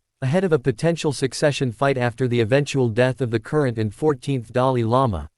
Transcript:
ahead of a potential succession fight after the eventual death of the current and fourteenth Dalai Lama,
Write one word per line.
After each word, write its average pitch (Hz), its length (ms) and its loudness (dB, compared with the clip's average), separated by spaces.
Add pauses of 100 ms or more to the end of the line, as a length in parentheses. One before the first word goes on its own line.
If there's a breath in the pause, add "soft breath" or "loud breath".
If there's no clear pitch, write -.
(240)
ahead 151 200 0
of 185 80 2
a 156 60 4
potential 151 560 -2
succession 135 580 -2
fight 139 280 0
after 123 280 -2
the 120 140 2
eventual 127 480 2
death 123 320 0
of 123 80 -2
the 113 100 0
current 131 380 -2
and 107 160 -2
fourteenth 135 580 -2
Dalai 127 320 2
Lama, 110 540 0